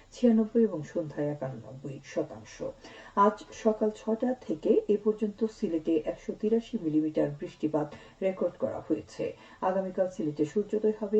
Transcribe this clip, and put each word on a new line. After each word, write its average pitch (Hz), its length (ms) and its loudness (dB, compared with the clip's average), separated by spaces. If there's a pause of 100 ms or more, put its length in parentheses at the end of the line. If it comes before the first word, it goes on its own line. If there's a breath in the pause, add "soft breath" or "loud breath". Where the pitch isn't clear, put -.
(140 loud breath)
ছিয়ানব্বই 226 540 6
এবং 170 120 -4 (120)
সন্ধ্যায় 147 420 -2
একানব্বই 131 640 -10 (160)
শতাংশ। 110 420 -6 (720 loud breath)
আজ - 100 4 (280)
সকাল 220 260 4
ছটা 226 400 -2 (160)
থেকে 220 240 -2 (240)
এ - 100 4
পর্যন্ত 214 360 0 (160)
সিলেটে 165 380 0 (160)
একশো - 300 -8
তিরাশি 226 440 0
মিলিমিটার 156 440 2 (100)
বৃষ্টিপাত 151 500 -2 (340 loud breath)
রেকর্ড 190 400 0
করা - 180 -4
হয়েছে। - 440 -4 (360 loud breath)
আগামীকাল 185 540 0
সিলেটে 151 380 0
সূর্যোদয় 214 480 0
হবে 214 200 2